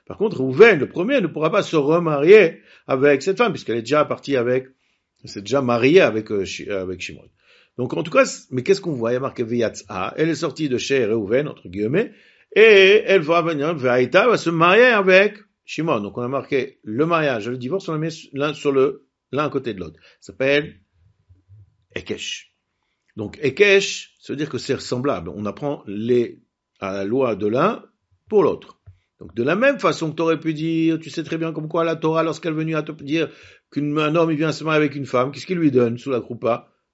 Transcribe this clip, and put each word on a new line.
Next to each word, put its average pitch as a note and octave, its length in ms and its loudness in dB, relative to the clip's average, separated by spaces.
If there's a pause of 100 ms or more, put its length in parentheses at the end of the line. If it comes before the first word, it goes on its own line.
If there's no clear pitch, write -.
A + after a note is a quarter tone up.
par - 120 -16
contre, F#3 240 -4
Reuven, D3+ 380 6
le A2+ 100 -4
premier, A#3+ 320 -2
ne E3+ 60 0
pourra D#3 220 -2
pas G3 140 0
se - 120 -4
remarier D#3+ 840 4 (240)
avec C#3 360 2
cette F#3+ 160 -2
femme, A#3 160 0
puisqu'elle A#2 240 -6
est A#2 40 -4
déjà C#3+ 240 2
partie B2+ 300 -4
avec, B2+ 320 0 (560)
c'est - 180 -16
déjà A#2 200 -2
mariée B2+ 400 4
avec, A2 300 0
euh, G2+ 120 -2
Shi-, - 260 -12
avec F#2 320 -6
Shimon. - 220 -16 (540)
Donc, B2 160 -6
en E3 100 -4
tout E3 80 -12
cas, C4 140 4
c-, - 260 -12
mais B2+ 120 -4
qu'est-ce G3 180 0
qu'on E3+ 100 -8
voit ? A#2 200 -2
Il - 20 0
y B2+ 40 0
a B2+ 40 -6
marqué B2+ 220 -6
Veyatsa, G#2+ 720 -6
elle D#3+ 120 0
est D#3 60 -2
sortie D#3 340 -6
de A#2+ 80 -2
chez B2+ 280 0
Reuven, A2+ 420 0
entre - 220 -16
guillemets, A#2 440 -2 (420)
et G#3 500 8
elle F#3 160 4
va E3+ 200 0
venir, D#3+ 340 -2
Ve'aita B2+ 520 2
va G#3 100 4
se E3+ 120 -4
marier F3 360 6
avec G3+ 520 4 (280)
Shimon. D#3 340 -2
Donc, G2+ 180 -8
on B2 40 -6
a A#2+ 60 -4
marqué C3 560 -4
le C3 220 -2
mariage C#3+ 420 0
et B2 40 -4
le C3 60 -6
divorce, C#3 300 -6
on E3 60 -4
les D3+ 60 -4
met D#3 100 -4 (240)
l'un C#3+ 200 -2
sur C#3+ 180 -2
le, C3+ 360 2 (240)
l'un D3 140 -2
à C3+ 40 -2
côté B2 240 -4
de F#2 60 -14
l'autre. D#2+ 200 -14 (200)
Ça - 140 -20
s'appelle C#3+ 480 -2 (1120)
Ekesh. - 580 -12 (640)
Donc, G#2 260 -10
Ekesh, G3 800 0
ça - 140 -12
veut C#3 40 -8
dire D3+ 120 -6
que B2+ 80 -8
c'est A#2 220 -4
semblable. B2 540 -4
On G#2 120 -8
apprend C#3+ 420 -6
les, A2+ 540 -2 (380)
à G2 140 -8
la G2 120 -6
loi A#2+ 300 0
de G#2 120 -2
l'un D#3+ 360 -2 (440)
pour G3+ 160 2
l'autre. - 360 -4 (400)
Donc, F2+ 140 -20
de A2+ 100 -4
la D#3 120 0
même C4 240 0
façon D#3+ 320 -2
que D#3 40 -10
t'aurais E3 240 0
pu D#3+ 140 -6
dire, D#3+ 460 -2
tu D#3 100 -18
sais D#3+ 140 -8
très E3 140 -6
bien E3 140 -4
comme D#3+ 160 -8
quoi E3 160 0
la E3 120 -2
Torah, D#3+ 280 0
lorsqu'elle D#3+ 300 -4
est D3+ 40 -6
venue D#3+ 180 -4
à D3+ 80 -2
te D#3 80 -12
dire D3+ 380 -4 (420)
qu'un D3+ 440 -2
homme, E3 160 2
il D3+ 60 -2
vient D#3 140 0
se D3+ 120 -8
marier D#3 140 0
avec C#3+ 180 0
une C#3 120 -10
femme, B2+ 240 0
qu'est-ce - 160 -14
qu'il F#3 100 -4
lui D#3 140 2
donne A#2+ 260 2
sous C3+ 140 -8
la A#2 100 -2
choupa ? A#2 500 -6 (220)